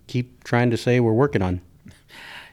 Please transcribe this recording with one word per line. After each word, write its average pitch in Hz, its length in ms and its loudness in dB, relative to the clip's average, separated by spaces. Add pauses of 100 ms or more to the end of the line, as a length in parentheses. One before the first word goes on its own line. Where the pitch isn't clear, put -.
keep - 380 -6
trying 120 260 2
to 113 60 0
say 123 240 2
we're 113 120 2
working 123 300 2
on. 90 180 -2 (920)